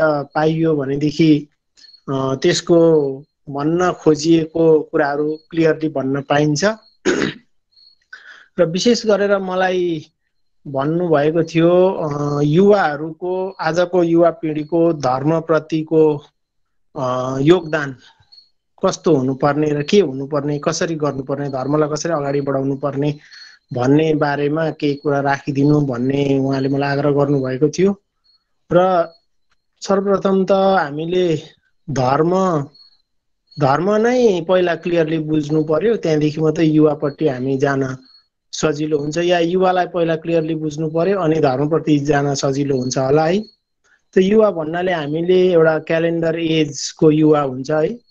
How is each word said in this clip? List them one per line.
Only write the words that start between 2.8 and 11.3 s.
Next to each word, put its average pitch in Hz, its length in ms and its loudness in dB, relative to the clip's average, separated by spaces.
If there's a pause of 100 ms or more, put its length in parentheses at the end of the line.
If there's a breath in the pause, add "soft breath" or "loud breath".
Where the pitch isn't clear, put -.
भन्न 160 420 -2
खोजिएको 160 880 2
कुराहरू 151 560 -2 (140)
क्लियरली 156 380 0
भन्न 139 320 -4
पाइन्छ। 147 440 0 (1900 loud breath)
र 175 60 4
विशेष 202 400 0
गरेर 202 320 2
मलाई 185 720 -2 (560)
भन्नुभएको 156 760 0